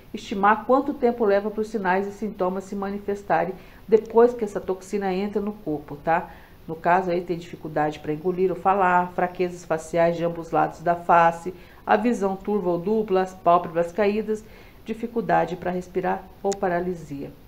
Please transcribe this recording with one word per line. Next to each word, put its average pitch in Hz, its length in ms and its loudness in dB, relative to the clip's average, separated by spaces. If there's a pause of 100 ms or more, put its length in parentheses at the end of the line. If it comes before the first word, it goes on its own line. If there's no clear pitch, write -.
(140)
estimar 214 520 0
quanto 277 280 2
tempo 240 320 0
leva 202 240 2
para 214 120 -4
os 214 60 -2
sinais 196 400 0
e 202 40 -8
sintomas 190 540 -4
se - 100 -10
manifestarem 196 800 -2 (320)
depois 226 480 6
que 220 100 -4
essa 202 160 -6
toxina 190 500 -4
entra 202 300 -2
no 208 100 -4
corpo, 147 460 -8
tá? 165 320 0 (380)
No 165 80 -6
caso 175 360 2
aí, 180 100 0
tem 175 160 -4
dificuldade 156 640 -4
pra 151 140 -4
engolir 180 360 0
ou 185 60 -2
falar, 180 580 2
fraquezas 180 520 -2
faciais 170 500 0
de 165 80 -4
ambos 165 280 -4
lados 156 300 0
da 170 140 0
face, 170 580 4 (320)
a 214 120 4
visão 202 380 0
turva 196 340 -2
ou 170 100 0
dupla, 202 420 0
as - 120 -4
pálpebras 170 580 2
caídas, 214 520 0 (420)
dificuldade 175 720 -2
pra 180 140 -6
respirar 180 520 -4 (180)
ou 196 100 -2
paralisia. 175 800 -4 (160)